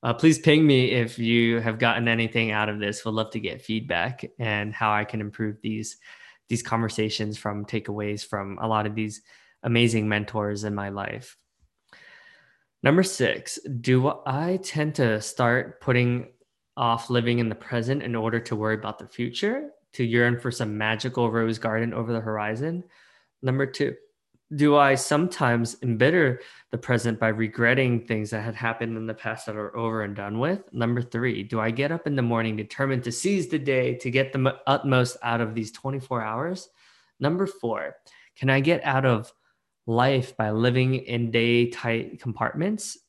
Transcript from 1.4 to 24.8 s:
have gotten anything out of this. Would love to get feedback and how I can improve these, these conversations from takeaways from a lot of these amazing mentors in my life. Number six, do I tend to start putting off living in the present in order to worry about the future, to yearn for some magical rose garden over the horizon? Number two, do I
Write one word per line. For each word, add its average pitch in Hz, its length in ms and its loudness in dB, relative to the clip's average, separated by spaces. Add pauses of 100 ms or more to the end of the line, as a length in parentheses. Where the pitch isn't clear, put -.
have 113 180 -2
gotten 117 300 2
anything 113 420 2
out 107 180 0
of 104 120 -4
this. 104 240 -4
Would 110 100 -4
love 110 160 -2
to - 80 -6
get 101 240 -8
feedback 101 600 -2 (160)
and 107 340 -2
how 107 180 0
I 104 120 0
can 107 160 -8
improve 107 420 -6
these, 110 360 -6 (500)
these 120 120 0
conversations 110 800 -2
from 101 260 -6
takeaways 104 640 -6
from 98 340 -8
a 110 60 -4
lot 110 180 2
of 107 120 -4
these 107 260 -4 (400)
amazing 117 460 4
mentors 104 560 -2
in 104 100 -2
my 101 140 -4
life. 101 480 -8 (1500)
Number 160 220 6
six, - 560 -2 (200)
do 127 320 2 (140)
I 160 380 -2
tend 151 320 -4
to 113 240 2
start 120 600 0
putting 123 520 2 (440)
off 160 320 0
living 120 300 2
in 117 100 0
the 110 60 -4
present 123 480 -4
in 117 140 -4
order 113 240 -2
to 117 160 -6
worry 107 180 0
about 107 240 -8
the 117 80 -18
future, 208 640 -6 (220)
to 123 120 -2
yearn 120 360 4
for 123 100 -4
some 107 260 -4
magical 113 540 0
rose 113 300 0
garden 113 340 -2
over 117 180 -4
the 113 80 -2
horizon? 110 640 -4 (580)
Number 131 260 0
two, 135 280 -2 (600)
do 147 220 6
I 139 200 6